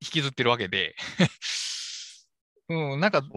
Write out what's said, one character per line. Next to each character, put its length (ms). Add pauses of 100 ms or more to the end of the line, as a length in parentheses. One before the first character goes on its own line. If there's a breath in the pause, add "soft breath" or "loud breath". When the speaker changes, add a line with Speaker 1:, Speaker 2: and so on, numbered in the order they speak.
Speaker 1:
引 100
き 100
ず 80
っ 20
て 120
る 60
わ 80
け 100
で。 320
<laughs> 60 (1600 loud breath)
う 260
ん、 60
な 80
ん 20
か、 100
Speaker 2:
そ 160